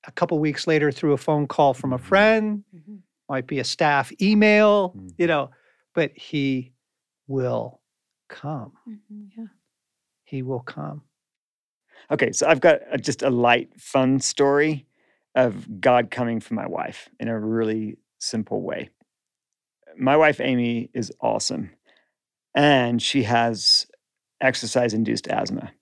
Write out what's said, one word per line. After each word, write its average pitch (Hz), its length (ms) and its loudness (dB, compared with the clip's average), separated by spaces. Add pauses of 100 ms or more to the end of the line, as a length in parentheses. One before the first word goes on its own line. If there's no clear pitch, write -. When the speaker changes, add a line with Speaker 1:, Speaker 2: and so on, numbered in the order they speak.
Speaker 1:
a - 60 -20
couple 170 260 0
weeks 151 260 -2
later 151 260 2
through 147 200 -2
a 139 60 2
phone 147 280 0
call 139 280 2
from 131 180 -4
a 127 60 -2
Speaker 2:
Mm-hmm. 123 80 -10
Speaker 1:
friend, 214 580 2 (100)
Speaker 3:
Mm-hmm. 180 220 -20 (320)
Speaker 1:
might 131 200 -6
be 139 120 -6
a 123 60 -4
staff 143 460 0 (100)
email, 208 720 4
you 196 60 -18
Speaker 2:
Mm-hmm. 95 240 -4
Speaker 1:
know, 147 240 0 (440)
but 151 240 0
he 135 540 -4 (560)
will 123 540 -4 (480)
come. - 420 -10 (160)
Speaker 3:
Mm-hmm. 208 360 -18 (180)
Speaker 4:
Yeah. 226 60 -14 (760)
Speaker 1:
He 135 180 -10
will 127 200 -6
come. 147 400 -12 (1080)
Speaker 2:
Okay, 139 220 0
so - 160 0
I've 151 140 4
got 156 180 6 (100)
a, 143 80 -6
just 120 260 -4
a 139 60 2
light, 120 480 2
fun 131 440 0
story 143 680 0 (480)
of 107 460 -2
God 123 300 4
coming 117 280 -4
for - 140 -8
my 101 140 -4
wife 82 420 -10 (100)
in - 80 -6
a 113 100 -4
really 110 600 -4 (220)
simple 104 420 -6
way. - 280 -8 (1080)
My 131 180 2
wife, 156 240 4
Amy, 120 540 -2
is 117 180 -6 (100)
awesome, - 500 -4 (840)
and 127 460 4
she - 220 -2
has 117 640 2 (540)
exercise-induced 113 840 0
asthma - 440 -4 (100)